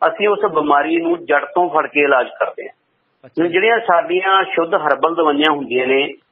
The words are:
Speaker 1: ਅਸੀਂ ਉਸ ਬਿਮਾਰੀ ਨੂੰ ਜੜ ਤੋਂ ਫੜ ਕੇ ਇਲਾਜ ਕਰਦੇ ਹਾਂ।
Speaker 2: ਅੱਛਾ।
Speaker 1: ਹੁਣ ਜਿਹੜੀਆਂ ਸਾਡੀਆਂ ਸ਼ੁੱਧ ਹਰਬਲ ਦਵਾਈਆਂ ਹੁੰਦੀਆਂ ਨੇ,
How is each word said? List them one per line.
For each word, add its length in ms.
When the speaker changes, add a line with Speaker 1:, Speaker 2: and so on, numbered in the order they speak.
Speaker 1:
ਅਸੀਂ 200
ਉਸ 180
ਬਿਮਾਰੀ 520
ਨੂੰ 280
ਜੜ 200
ਤੋਂ 240
ਫੜ 180
ਕੇ 120
ਇਲਾਜ 280
ਕਰਦੇ 240
ਹਾਂ। 160
Speaker 2:
ਅੱਛਾ। 180
Speaker 1:
ਹੁਣ 80
ਜਿਹੜੀਆਂ 280
ਸਾਡੀਆਂ 640
ਸ਼ੁੱਧ 300
ਹਰਬਲ 420
ਦਵਾਈਆਂ 360
ਹੁੰਦੀਆਂ 360
ਨੇ, 260